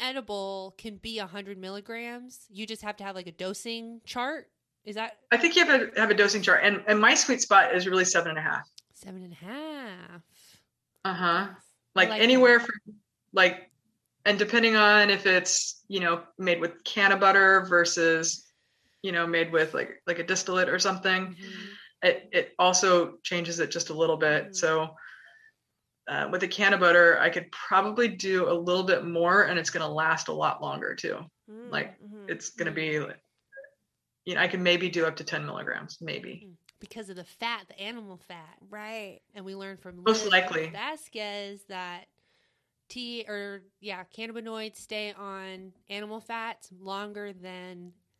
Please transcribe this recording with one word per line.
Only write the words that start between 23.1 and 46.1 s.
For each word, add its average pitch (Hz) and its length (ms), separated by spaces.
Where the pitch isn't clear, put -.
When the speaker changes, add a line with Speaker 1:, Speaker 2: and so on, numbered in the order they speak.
Speaker 2:
changes 170 360
it 147 120
just 165 180
a 156 40
little 160 240
bit. 151 320
Speaker 3:
Mm. - 60
Speaker 2:
So, 160 400
uh, 143 200
with 180 120
the 185 80
canna 202 280
butter, 170 440
I 170 80
could - 240
probably 214 560
do 185 400
a 175 40
little 175 300
bit 180 220
more, 175 380
and 170 140
it's 160 120
gonna 160 200
last 156 380
a 156 60
lot 151 280
longer 143 340
too. - 240
Speaker 3:
Mm, - 220
Speaker 2:
Like, - 300
Speaker 3:
mm-hmm. - 280
Speaker 2:
it's - 200
gonna 160 220
Speaker 1:
Mm. 151 40
Speaker 2:
be, 156 160
you 175 100
know, 156 60
I 180 60
can 180 160
maybe 175 260
do 165 160
up 156 120
to 165 80
ten 147 200
milligrams, - 540
maybe. 175 480
Speaker 1:
Mm. 180 60
Because 202 300
of 185 60
the 180 80
fat, 226 460
the - 100
animal 202 380
fat. 165 400
Speaker 3:
Right. 214 520
Speaker 1:
And 202 120
we 190 100
learned 196 260
from 180 220
Speaker 2:
Most 220 200
Speaker 1:
Liz 202 100
Speaker 2:
likely. 170 360
Speaker 1:
Vasquez 208 1000
that 180 380
tea 240 360
or, 202 380
yeah, 190 240
cannabinoids 220 580
stay 214 380
on 190 580
animal 208 300